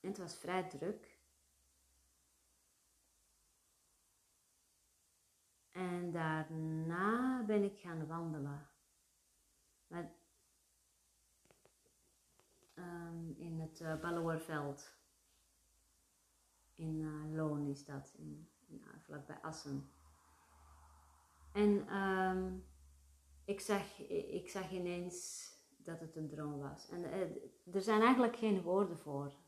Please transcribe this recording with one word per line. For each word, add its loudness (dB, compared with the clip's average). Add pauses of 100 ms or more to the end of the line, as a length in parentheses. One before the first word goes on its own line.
En -4
het -2
was -8
vrij 0
druk. -6 (4000)
En 0
daarna 2
ben 6
ik 0
gaan -4
wandelen. -4 (1160)
Maar, -8 (2500)
ehm, -6
in -6
het, -6
eh, -2
Balloerveld. -2 (1800)
In, -2
eh, -4
Loon 2
is -4
dat, -10
in, -12 (180)
in, -16
eh, -18
vlakbij -12
Assen. -6 (1600)
En, 8
ehm, 2 (880)
ik -2
zag, 0 (100)
ik -2
zag -4
ineens -4 (280)
dat -10
het -10
een -4
droom -4
was. -8
En, -6
eh, -2 (520)
er 4
zijn 6
eigenlijk 8
geen 4
woorden 4
voor. -4 (140)